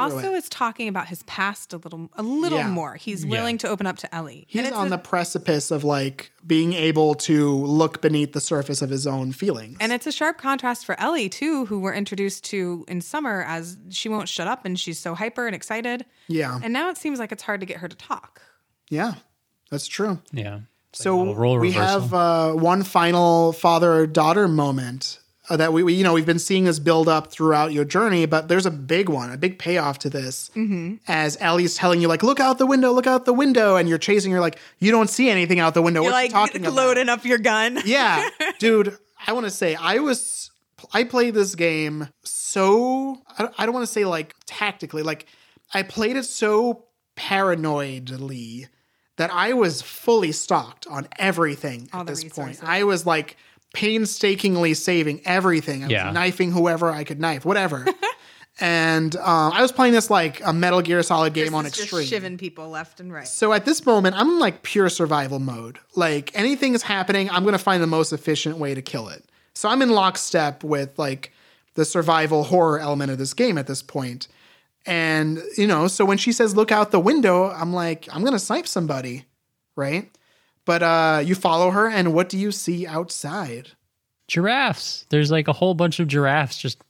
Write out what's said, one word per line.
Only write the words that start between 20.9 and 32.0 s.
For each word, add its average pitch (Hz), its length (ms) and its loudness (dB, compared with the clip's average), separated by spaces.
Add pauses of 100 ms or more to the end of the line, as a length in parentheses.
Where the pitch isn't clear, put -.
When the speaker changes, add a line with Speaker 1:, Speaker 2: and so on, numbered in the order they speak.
Speaker 3:
It's - 80 -14
like - 0 -
a - 40 -12
Speaker 2:
So 190 140 2
Speaker 3:
little 185 180 0
role 123 220 4
Speaker 2:
we 175 100 2
Speaker 3:
reversal. 185 320 2
Speaker 2:
have, 151 140 -2
uh, 165 400 4
one 175 280 4
final 170 680 4
father-daughter 165 960 4
moment, 135 720 -2 (280)
uh, 170 80 0
that 160 160 4
we, 165 120 4
we, 170 100 4
you 185 80 2
know, 180 100 6
we've 160 140 4
been 170 140 2
seeing 190 240 2
this 165 160 2
build 160 280 4
up 156 220 2
throughout 156 420 2
your 147 120 0
journey, 180 420 2
but 160 220 0
there's 180 180 2
a 170 60 0
big 156 360 -2
one, 127 220 -4
a 127 60 -12
big 185 240 -2
payoff 160 400 -2
to 143 100 -6
this. 131 460 -10
Speaker 1:
Mm-hmm. 196 380 -4 (120)
Speaker 2:
As 156 340 -2
Ellie's 175 360 2
telling 175 240 2